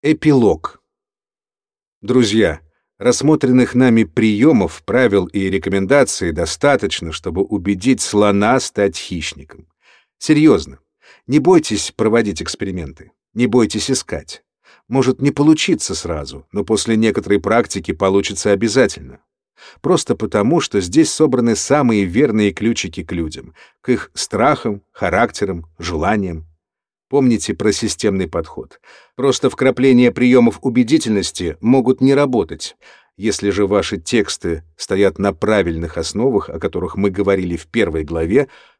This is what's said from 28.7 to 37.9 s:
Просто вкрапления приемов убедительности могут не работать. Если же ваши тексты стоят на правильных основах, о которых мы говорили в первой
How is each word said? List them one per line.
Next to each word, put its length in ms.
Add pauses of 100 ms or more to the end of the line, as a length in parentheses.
Просто 340
вкрапления 600
приемов 520
убедительности 1000
могут 400
не 140
работать. 600 (420)
Если 320
же 160
ваши 320
тексты 680 (120)
стоят 420
на 160
правильных 640
основах, 500
о 100
которых 380
мы 140
говорили 460
в 100
первой 380